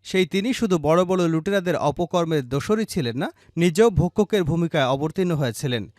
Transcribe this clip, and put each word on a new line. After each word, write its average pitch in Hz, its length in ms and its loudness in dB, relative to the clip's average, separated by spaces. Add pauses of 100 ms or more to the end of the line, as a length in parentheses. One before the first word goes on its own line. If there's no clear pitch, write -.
সেই 185 240 0
তিনি 196 260 -2
শুধু 185 260 0
বড় 160 260 4
বড় 180 240 0
লুটেরাদের 175 480 0
অপকর্মের 160 720 -2
দোষরই 208 360 -2
ছিলেন 120 320 -4
না, 202 160 -4 (240)
নিজেও 180 340 4
ভক্ষকের 185 540 0
ভূমিকায় 165 420 0
অবতীর্ণ 156 460 -2
হয়েছিলেন। 123 680 -4